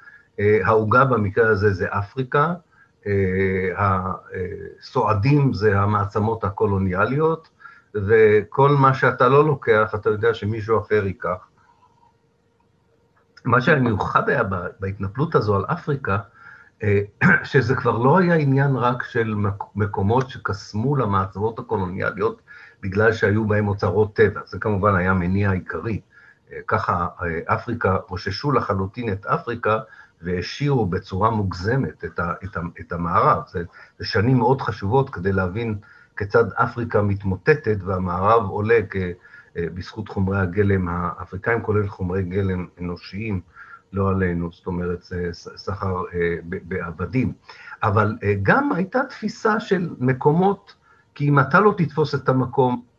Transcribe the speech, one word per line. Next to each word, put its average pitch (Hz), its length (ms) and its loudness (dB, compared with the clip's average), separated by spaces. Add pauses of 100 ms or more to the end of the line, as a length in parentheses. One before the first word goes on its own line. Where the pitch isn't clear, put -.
(400)
אה, 104 240 4
העוגה 110 400 4
במקרה 113 440 2
הזה 104 240 4
זה 95 180 -2
אפריקה, 131 640 -2 (520)
אה, 95 960 0 (800)
הסועדים 123 720 2
זה 101 280 2
המעצמות 104 640 0
הקולוניאליות, 104 1040 0 (460)
וכל 107 760 4
מה 139 240 6
שאתה 127 340 2
לא 143 160 6
לוקח, 113 500 2
אתה 107 160 0
יודע 107 240 2
שמישהו 107 460 -2
אחר 101 260 0
ייקח. 90 420 -6 (2000)
מה - 160 2
שהיה 143 200 4
מיוחד 117 480 0
היה 127 140 0
ב-, 92 240 -4 (140)
בהתנפלות 101 540 -4
הזו 107 220 2
על 95 160 0
אפריקה, 135 460 -4 (640)
אה, 104 180 2 (220)
<clears throat> 170 280 4
שזה 131 240 2
כבר 113 240 0
לא 135 200 4
היה 175 160 4
עניין 139 420 2
רק 123 260 0
של 113 320 -2
מק-, 101 300 -2 (120)
מקומות 107 540 0
שקסמו 110 640 -4
למעצמות 101 640 -2
הקולוניאליות, 101 840 -4 (400)
בגלל 104 300 2
שהיו 107 340 2
בהם 104 220 2
אוצרות 101 480 0
טבע. 101 300 2
זה 104 120 -12
כמובן 104 360 0
היה 92 200 2
מניע 95 360 2
עיקרי. 92 500 -4 (520)
אה, 76 140 -12
ככה, 92 420 -2 (140)
אה, 85 320 -2
אפריקה, 101 420 -2 (120)
רוששו 98 440 -6
לחלוטין 104 600 -2
את 98 140 -8
אפריקה, 117 520 -2 (440)
והשאירו 104 640 -2
בצורה 95 440 -2
מוגזמת 104 720 -2
את - 140 -8
ה-, 87 140 -4 (120)
את 98 120 -12
ה-, 87 40 -4 (200)
את - 120 -14
המערב. 90 560 2
זה, 87 140 -8 (360)
זה 104 60 -10
שנים 113 340 2
מאוד 127 220 2
חשובות 117 500 -2
כדי 95 220 -2
להבין 101 460 -2 (380)
כיצד 104 360 2
אפריקה 117 500 -2
מתמוטטת, 101 840 0
והמערב 92 600 2
עולה 104 360 2 (100)
כ-, 101 60 -8 (600)
אה, 85 180 -4
בזכות 98 340 -12
חומרי 98 300 0
הגלם 95 500 2
האפריקאים, 87 720 -4
כולל 104 260 0
חומרי 95 340 -4
גלם 92 440 -2 (140)
אנושיים, 92 600 -8 (520)
לא 98 160 0
עלינו, 87 440 0
זאת - 140 -18
אומרת, 87 360 -4
זה 87 300 -6
ס-, - 240 -16
סחר, 98 400 -6 (180)
אה, 85 220 0 (120)
ב-, 90 200 -10
בעבדים. 90 640 -4 (500)
אבל, 107 400 2
אה, 101 200 0
גם 269 300 2
הייתה 190 320 -2
תפיסה 214 560 -4
של 175 380 -2
מקומות, 147 760 2 (400)
כי 143 140 0
אם 143 100 6
אתה 139 220 4
לא 208 160 4
תתפוס 151 380 0
את 135 140 -2
המקום, 127 540 2 (160)